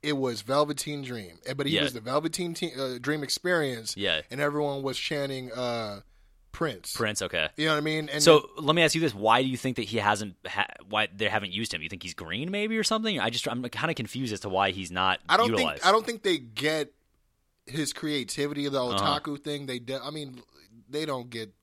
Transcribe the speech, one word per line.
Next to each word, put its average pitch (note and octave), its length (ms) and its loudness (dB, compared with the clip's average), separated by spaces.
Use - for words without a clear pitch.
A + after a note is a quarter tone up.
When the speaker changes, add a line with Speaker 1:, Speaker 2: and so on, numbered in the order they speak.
Speaker 1:
it D3 140 0
was B2 260 0
Velveteen C#3+ 600 0
Dream. A2 440 -10
Eh, C3+ 80 -4
but C#3 120 -2
he C#3+ 100 2
Speaker 2:
Yeah. - 80 4
Speaker 1:
was C3+ 80 0
the A#2+ 80 -8
Velveteen D#3+ 540 -2
Te-, E3 220 -4
uh, C3 240 -4
Dream D3 220 0
Experience. C#3 720 0
Speaker 2:
Yeah. F2 260 0
Speaker 1:
And C3+ 80 -6
everyone C#3+ 420 0
was C3 160 -2
chanting, C3+ 540 -4
uh, A#2 480 -4
Prince. B2 440 -6
Speaker 2:
Prince, G#2+ 280 -2
okay. E2 340 0
Speaker 1:
You D#3 100 0
know D#3 80 4
what D3 40 2
I D3 40 -2
mean? D#3 280 -2
And D3+ 120 0
Speaker 2:
So D#3 180 12
Speaker 1:
then D#3 100 -4
Speaker 2:
let D3+ 100 6
me E3+ 60 6
ask D#3 120 4
you D#3+ 60 2
this: C#3+ 140 2
why A2 280 6
do C3+ 60 2
you B2+ 80 -2
think B2+ 200 -4
that A#2 80 -2
he G#2 140 -4
hasn't? G#2 360 2
Ha-, - 200 -2
why G#2 260 2
they G#2 140 0
haven't G2+ 240 0
used G#2+ 200 -4
him? E2 80 -4
You D#2+ 80 -8
think F#2 140 -10
he's F2+ 120 -10
green, G2+ 360 -6
maybe, G#3+ 260 -2
or A3 80 0
something? A3 360 0
I A2 100 2
just, - 180 -4
I'm A#2+ 140 -4
kinda C#3 320 -4
confused A#2+ 400 -4
as F#2+ 60 -6
to G#2+ 100 -8
why G2 220 4
he's F#2 180 -8
not F#2 380 2
Speaker 1:
I D#3+ 100 6
don't A#3 120 4
Speaker 2:
utilized. F#3 320 0
Speaker 1:
think, E3+ 60 4
I G3 40 8
don't A3 120 4
think A#3 200 -6
they F#3 140 2
get C#3 540 -2
his C#3+ 280 -4
creativity, C#3+ 760 -2
the C3+ 160 0
Speaker 2:
Uh-huh. B2 360 2
Speaker 1:
otaku C#3+ 220 -8
thing. D3 220 -6
They, B2+ 140 -6
de-, B2+ 260 -6
I C#3+ 60 -6
mean, C3+ 320 -10
they D3+ 160 -4
don't B2+ 240 -4
get A2 320 -10